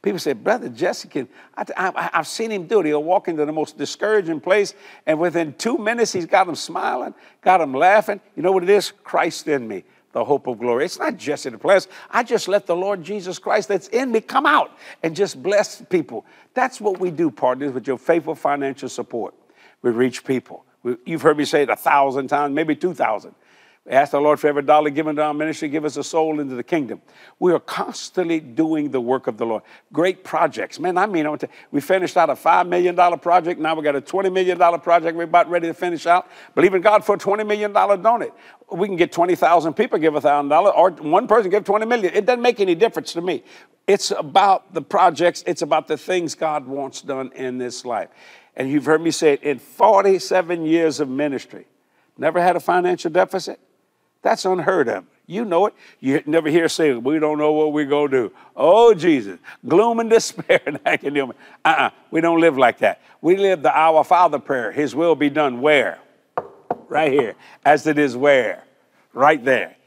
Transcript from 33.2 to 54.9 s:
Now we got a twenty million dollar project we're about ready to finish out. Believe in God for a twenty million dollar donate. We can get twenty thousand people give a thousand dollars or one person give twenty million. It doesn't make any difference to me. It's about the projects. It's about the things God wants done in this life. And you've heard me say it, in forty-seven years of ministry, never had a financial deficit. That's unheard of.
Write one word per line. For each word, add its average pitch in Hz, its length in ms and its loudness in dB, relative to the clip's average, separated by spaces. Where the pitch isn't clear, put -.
Now 160 160 -2
we 156 60 -8
got 147 120 0
a 135 60 -2
twenty 190 300 -2
million 185 280 -2
dollar 170 200 2
project 170 380 0
we're 170 80 -6
about 170 260 2
ready 170 180 -2
to 160 60 -6
finish 170 320 -6
out. 175 200 2
Believe 180 180 4
in 185 60 2
God 208 240 4
for 202 100 2
a 180 40 -4
twenty 208 260 -2
million 208 280 -4
dollar 202 240 2
donate. 190 360 0
We 196 160 -2
can 190 80 2
get 165 160 2
twenty 170 240 2
thousand 165 380 2
people 226 260 0
give 151 160 2
a 147 60 -2
thousand 143 260 2
dollars 175 260 4
or 165 160 4
one 165 380 0
person 208 220 4
give 196 140 0
twenty 214 220 0
million. 220 260 0
It 202 120 0
doesn't 240 180 0
make 240 160 2
any 185 160 2
difference 165 380 -2
to 165 80 -6
me. 170 240 -6
It's 196 240 0
about 190 640 2
the 160 80 -6
projects. 175 640 2
It's 170 160 -4
about 156 240 -2
the 156 120 -4
things 175 360 -4
God 151 320 -4
wants 135 360 -10
done 135 340 -8
in 127 220 -8
this 123 260 -10
life. 113 240 -6
And 135 120 -4
you've 139 160 0
heard 156 160 4
me 165 80 0
say 147 240 2
it, - 80 -6
in 143 160 -4
forty-seven 185 1080 2
years 160 340 2
of 143 120 -2
ministry, 131 560 -6
never 160 240 -2
had 175 160 2
a 160 40 -2
financial 180 500 0
deficit. 180 500 -2
That's 220 240 0
unheard 180 420 0
of. 98 160 -4